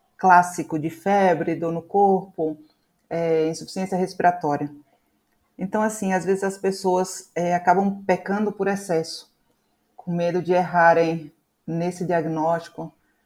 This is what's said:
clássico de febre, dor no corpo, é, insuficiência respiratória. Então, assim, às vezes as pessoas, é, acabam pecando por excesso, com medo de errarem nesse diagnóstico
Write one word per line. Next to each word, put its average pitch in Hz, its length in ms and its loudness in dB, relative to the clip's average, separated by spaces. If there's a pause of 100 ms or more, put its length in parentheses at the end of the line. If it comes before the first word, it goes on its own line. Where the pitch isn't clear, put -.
(180)
clássico 165 600 4
de 156 120 -4
febre, 175 680 2
dor 165 160 -4
no 165 100 -4
corpo, 185 760 0 (520)
é, 165 400 0
insuficiência 185 480 -6
respiratória. 175 720 -2 (880)
Então, 196 240 -4
assim, 214 320 -2
às 180 120 -2
vezes 190 180 0
as 196 140 -4
pessoas, 190 760 -2
é, 175 220 -2
acabam 190 500 2
pecando 196 460 0
por 196 160 -4
excesso, 185 640 -4 (640)
com - 160 -10
medo 175 300 0
de 170 100 -4
errarem 165 800 4 (340)
nesse 170 380 -4
diagnóstico 165 880 -2 (340)